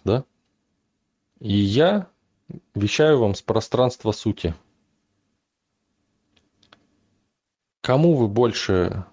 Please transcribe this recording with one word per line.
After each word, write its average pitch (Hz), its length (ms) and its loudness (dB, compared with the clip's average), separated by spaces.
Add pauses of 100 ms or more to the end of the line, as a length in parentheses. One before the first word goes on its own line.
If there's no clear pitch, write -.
да? 113 200 -2 (1160)
И 104 140 -6
я 147 540 0 (680)
вещаю 147 440 2
вам 101 160 2
с - 80 -12
пространства 113 720 -2
сути. 90 420 -6 (3250)
Кому 156 340 2
вы 117 120 2
больше 95 840 0